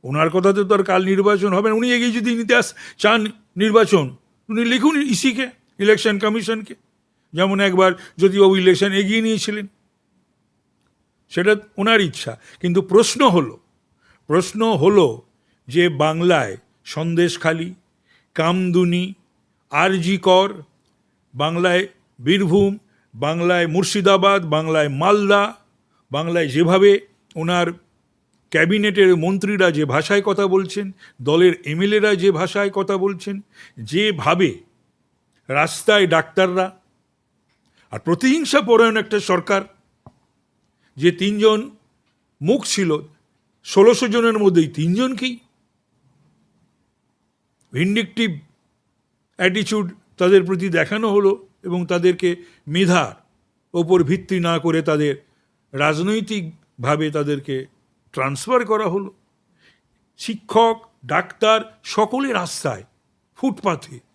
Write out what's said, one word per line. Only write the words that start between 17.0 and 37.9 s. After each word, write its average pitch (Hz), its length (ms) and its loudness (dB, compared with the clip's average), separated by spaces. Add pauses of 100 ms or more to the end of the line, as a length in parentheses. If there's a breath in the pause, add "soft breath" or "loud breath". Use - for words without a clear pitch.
কামদুনি, 180 800 0 (560)
আরজি 180 480 0
কর, 190 440 2 (720)
বাংলায় 175 540 0 (320)
বীরভূম, 196 580 2 (360)
বাংলায় 170 520 -2
মুর্শিদাবাদ, 190 800 0
বাংলায় 156 420 0
মালদা, 202 680 2 (580)
বাংলায় 165 360 -2
যেভাবে 190 580 4 (300)
ওনার 170 300 -2 (880)
ক্যাবিনেটের 196 560 2 (140)
মন্ত্রীরা 190 440 0 (100)
যে 151 60 2 (100)
ভাষায় 196 340 0
কথা 202 160 0 (100)
বলছেন, 196 320 -2 (420 soft breath)
দলের 170 240 4 (200)
এমএলএরা 208 400 0 (100)
যে 196 60 2 (120)
ভাষায় 196 380 -4
কথা 196 160 -4 (100)
বলছেন, 196 320 -6 (540 loud breath)
যেভাবে 175 600 0 (1000)
রাস্তায় 175 580 0 (100)
ডাক্তাররা, 185 500 0 (1300)